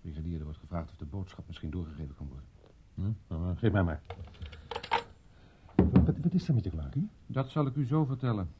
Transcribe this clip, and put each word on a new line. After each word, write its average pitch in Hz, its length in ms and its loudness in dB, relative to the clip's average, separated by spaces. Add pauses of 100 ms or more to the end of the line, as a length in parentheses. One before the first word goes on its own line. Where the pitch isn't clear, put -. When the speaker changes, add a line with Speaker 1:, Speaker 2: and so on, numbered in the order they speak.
Speaker 1:
Brigadier, 80 360 -6
er 76 60 -6
wordt 76 160 -10
gevraagd 85 320 -8
of - 60 -20
de 78 80 -10
boodschap 92 420 -10
misschien 80 220 -8
doorgegeven 76 460 -6
kan 71 120 -10
worden. 67 180 -12 (480)
Speaker 2:
Hm? 98 180 -2 (220)
Nou, 87 160 -2
eh, 87 80 0
geef 110 140 4
mij 98 120 6
maar. 78 180 0 (1700)
Wat, - 300 8
wat, - 180 2
wat 175 100 4
is 185 140 2
er 156 60 4
met 110 100 4
je, - 60 -2
Clarkie? 80 400 -2 (160)
Speaker 1:
Dat 131 240 -2
zal 151 160 2
ik 131 100 -2
u 143 100 2
zo 151 200 4
vertellen. 120 440 0 (100)